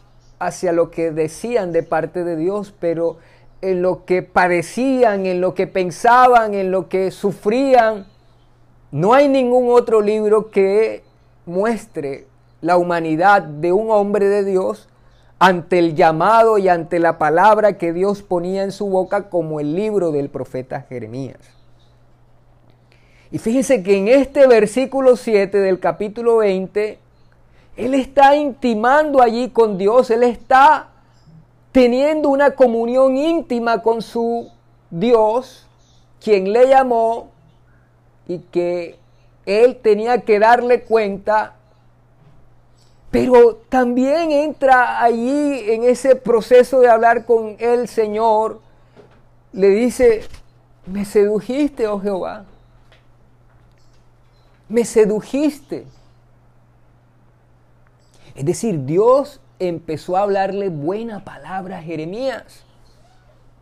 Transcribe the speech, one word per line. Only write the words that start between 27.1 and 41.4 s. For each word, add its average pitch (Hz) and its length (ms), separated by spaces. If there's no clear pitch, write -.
él 247 180
está 277 420
intimando 269 840
allí 240 280
con 220 280
Dios, 214 320
él 233 140
está 262 680
teniendo 277 580
una 277 260
comunión 254 640
íntima 240 640
con 226 180
su 233 480
Dios, 220 800
quien 196 280
le 254 180
llamó 240 600
y 175 120
que 175 580
él 233 320
tenía 220 440
que 208 180
darle 240 440
cuenta, 214 720